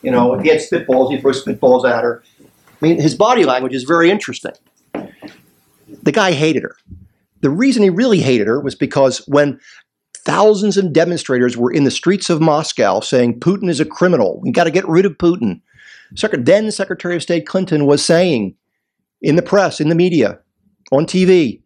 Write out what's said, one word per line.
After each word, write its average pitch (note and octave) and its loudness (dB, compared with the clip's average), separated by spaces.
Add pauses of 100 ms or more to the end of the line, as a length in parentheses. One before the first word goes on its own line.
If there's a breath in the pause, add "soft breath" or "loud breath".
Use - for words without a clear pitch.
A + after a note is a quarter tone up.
You B3 -4
know, B2+ 2
if G3+ -6
he D#3 2
had D#3 4
spitballs, C3+ 0
he'd C3+ -4
throw C3+ 2
spitballs B2+ 0
at A#2 0
her. A#2+ -4 (180 soft breath)
I - -20 (340)
mean, E3 2
his D#3 0
body A3 2
language B2+ -2
is B2+ -6
very E3+ 2
interesting. - -6 (420)
The - -14
guy F#3+ 0
hated D3+ -2
her. - -14 (640)
The C#3 0
reason A3+ 0
he G3 4
really G3+ 0
hated A#2+ 0
her A#2+ 0
was C#3 -8
because C3+ 0
when C#3+ 0 (680 soft breath)
thousands G3+ 2
of F#3 -2
demonstrators C3+ 0
were A#2+ 0
in D3+ 2
the C3 2
streets - -2
of D#3 0
Moscow D3 0
saying, A#2+ 0
"Putin F#3+ -2
is D3+ -2
a D#3 0
criminal. D3+ 0
We B2+ -4
gotta E3+ 2
get F#3 -2
rid E3+ 2
of F3+ -4
Putin." E3 -2 (540 loud breath)
Secre-, C3 -4
then G#3 2
Secretary F#3 -6
of D#3+ -6
State E3+ -4
Clinton D#3+ -2
was D3 2
saying D#3+ 0 (680)
in D#3+ 2
the F3 2
press, F3+ 0
in D3+ 0
the E3+ 2
media, E3 0 (540)
on C#3+ 2
T F#3 0
V F3 2